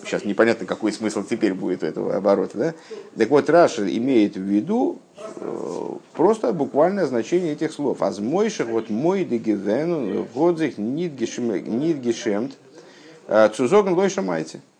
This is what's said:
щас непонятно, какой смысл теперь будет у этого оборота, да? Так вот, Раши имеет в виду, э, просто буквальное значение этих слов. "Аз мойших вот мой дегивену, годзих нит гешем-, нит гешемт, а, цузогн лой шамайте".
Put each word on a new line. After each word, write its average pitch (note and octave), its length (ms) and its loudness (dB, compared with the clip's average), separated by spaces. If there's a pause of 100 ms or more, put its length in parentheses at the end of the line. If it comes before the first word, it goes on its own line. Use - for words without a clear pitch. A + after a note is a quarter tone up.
щас - 200 -4
непонятно, G#2+ 400 2
какой G2+ 260 -2
смысл G#2 300 -4
теперь G2+ 320 0
будет G2 280 -4
у E2+ 40 -4
этого F#2+ 280 -4
оборота, G2 440 2
да? D#3+ 160 -2 (420)
Так A2+ 140 2
вот, C#3 180 4
Раши B2+ 480 4
имеет A2+ 400 4
в F#2+ 60 -6
виду, C3+ 560 0 (380)
э, - 520 -8 (240)
просто A3 400 2
буквальное E3 540 2
значение D3 480 0
этих D#3 180 -4
слов. C3 300 -2
"Аз F#2+ 160 -2
мойших D#3 480 -2
вот A2+ 240 -2
мой E3 340 0
дегивену, A2 1080 -2
годзих D#3 420 2
нит C#3+ 380 -4
гешем-, A#2 520 -2
нит C#3+ 320 0
гешемт, A#2 540 -2 (720)
а, A2 220 6
цузогн F3+ 460 4
лой F#3+ 160 2
шамайте". F3 500 -4 (200)